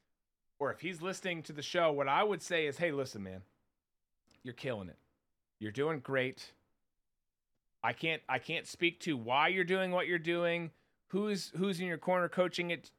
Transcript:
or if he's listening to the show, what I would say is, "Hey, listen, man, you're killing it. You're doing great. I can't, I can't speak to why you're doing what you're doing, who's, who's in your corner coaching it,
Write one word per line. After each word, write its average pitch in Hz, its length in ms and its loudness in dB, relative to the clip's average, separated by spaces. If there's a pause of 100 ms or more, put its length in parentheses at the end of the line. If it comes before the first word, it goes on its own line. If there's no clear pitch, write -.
(580)
or 131 140 0
if - 80 -12
he's 165 220 -6
listening 180 400 -4
to - 100 -12
the 147 100 -8
show, 170 280 4
what 139 160 2
I 147 160 6
would 202 180 2
say 165 260 0
is, 135 120 -4
"Hey, 165 140 2
listen, 127 320 -2
man, 95 180 -10 (1000)
you're 123 100 -10
killing 110 340 -4
it. 76 80 -16 (600)
You're 107 140 -4
doing 147 260 0
great. 131 540 -2 (1300)
I 117 100 2
can't, 160 360 -2
I 131 100 0
can't 156 300 -6
speak 170 320 0
to 156 160 0
why 127 320 4
you're 185 160 2
doing 185 260 0
what 180 160 0
you're 175 120 0
doing, 170 520 0 (380)
who's, 202 480 -2
who's 185 240 0
in 185 60 -2
your 165 120 -2
corner 180 300 2
coaching 175 420 0
it, - 280 -4